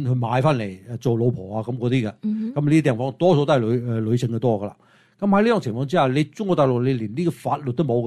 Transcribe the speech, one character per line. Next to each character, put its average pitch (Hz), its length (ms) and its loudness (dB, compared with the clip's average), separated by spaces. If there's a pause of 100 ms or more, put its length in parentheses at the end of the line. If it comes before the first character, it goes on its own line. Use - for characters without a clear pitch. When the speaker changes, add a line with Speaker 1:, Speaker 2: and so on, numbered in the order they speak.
Speaker 1:
去 127 100 0
買 120 260 0
返 147 160 2
嚟， 98 220 -6 (140)
誒， 113 60 -6
做 117 200 0
老 120 120 2
婆 95 260 -6
啊， 110 80 -4
噉 123 120 -8
嗰 120 140 -4
啲 123 180 0
嘅。 - 140 -8
Speaker 2:
嗯 220 320 -4
哼。 143 80 -2
Speaker 1:
噉 147 80 2
呢 156 60 6
啲 160 60 4
地 139 120 0
方 127 240 -4
多 175 160 4
數 143 100 2
都 135 80 0
係 135 60 4
女， 113 80 0 (240)
誒， 113 100 -2
女 110 160 0
性 123 140 -2
嘅 113 80 -4
多 110 220 0
㗎 101 60 -6
啦。 - 100 -14 (420)
噉 202 80 -2
喺 196 160 4
呢 226 60 4
種 226 120 2
情 113 140 -4
況 127 100 -4
之 131 120 -6
下， 147 100 4
你 131 180 2
中 202 220 -8
國 185 80 0
大 151 120 4
陸 123 180 2
你 135 80 2
連 110 240 -4
呢 175 80 -2
個 165 80 0
法 131 240 -4
律 135 160 -4
都 147 120 0
冇 120 220 0